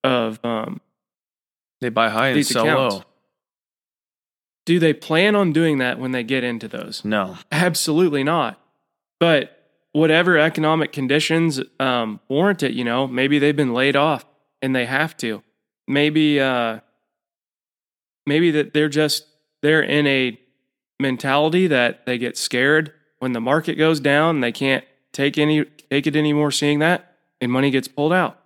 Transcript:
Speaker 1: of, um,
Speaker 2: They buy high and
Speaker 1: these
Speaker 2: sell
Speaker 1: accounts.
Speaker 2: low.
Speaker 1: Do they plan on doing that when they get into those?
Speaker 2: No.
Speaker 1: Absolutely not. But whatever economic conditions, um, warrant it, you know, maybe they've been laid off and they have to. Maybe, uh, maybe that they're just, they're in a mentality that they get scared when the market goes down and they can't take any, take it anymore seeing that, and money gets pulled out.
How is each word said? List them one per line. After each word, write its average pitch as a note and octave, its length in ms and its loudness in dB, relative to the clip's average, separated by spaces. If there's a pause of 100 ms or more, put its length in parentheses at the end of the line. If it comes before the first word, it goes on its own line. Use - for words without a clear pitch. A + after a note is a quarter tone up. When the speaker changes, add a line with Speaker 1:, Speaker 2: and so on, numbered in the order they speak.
Speaker 1:
of, A#2 420 -2
um, A#2 380 -8 (960)
Speaker 2:
They B2 80 -4
buy A2+ 220 0
high A2+ 180 0
and B2+ 80 0
Speaker 1:
these C#3 140 0
Speaker 2:
sell B2 180 0
Speaker 1:
accounts. C3 280 0
Speaker 2:
low. F#2+ 60 -14 (1600)
Speaker 1:
Do E3+ 120 2
they D#3+ 140 4
plan F#3 420 0
on F#3+ 180 2
doing D#3 260 2
that B2+ 200 -4
when B2+ 140 -6
they B2+ 100 -4
get B2 220 -4
into A#2 240 -8
those? - 380 -12
Speaker 2:
No. G2 320 -2 (140)
Speaker 1:
Absolutely D#3+ 720 0
not. C#3+ 360 -2 (600)
But D#3+ 500 0 (220)
whatever D#3+ 460 4
economic D#3 540 0
conditions, D3+ 680 0 (200)
um, A#2+ 480 -2
warrant F3 340 0
it, C3+ 100 -2
you B2 120 -4
know, B2 220 -2
maybe C3+ 320 0
they've C#3+ 180 2
been C#3 180 0
laid C3+ 220 0
off C#3+ 280 0 (360)
and C3 160 -2
they B2 80 0
have C#3 340 -4
to. A2 240 -6 (460)
Maybe, D3+ 500 2
uh, A#2+ 420 -2 (1500)
maybe D#3+ 260 2
that D3 220 -2
they're D3+ 140 2
just, D3 380 0 (360)
they're D3+ 200 4
in D3 240 0
a C3 320 0 (640)
mentality C#3+ 680 0
that B2 400 0
they B2 120 -4
get A#2+ 180 -6
scared D3 560 0 (260)
when B2+ 140 -4
the A#2 80 -4
market D3 340 -2
goes D#3 260 2
down D3 360 2
and B2+ 80 0
they A#2+ 80 -2
can't C3+ 320 -2 (280)
take C#3+ 260 -2
any, D3+ 260 2 (260)
take C#3 160 -2
it D3+ 100 -2
anymore D3+ 340 2
seeing D3 300 0
that, F3 360 -2 (240)
and B2 120 -2
money C3+ 180 2
gets C3 180 -2
pulled D3+ 240 -2
out. F3+ 340 -2